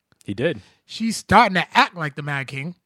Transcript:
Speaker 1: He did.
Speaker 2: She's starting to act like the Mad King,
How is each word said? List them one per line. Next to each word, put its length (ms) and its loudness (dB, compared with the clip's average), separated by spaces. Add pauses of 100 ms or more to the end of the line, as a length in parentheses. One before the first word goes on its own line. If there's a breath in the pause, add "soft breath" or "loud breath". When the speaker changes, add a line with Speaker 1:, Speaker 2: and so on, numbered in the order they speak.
(240)
Speaker 1:
He 100 -10
did. 280 -2 (240 soft breath)
Speaker 2:
She's 320 -6
starting 380 4
to 220 0
act 180 2
like 200 -6
the 80 -10
Mad 240 -4
King, 280 -10 (100)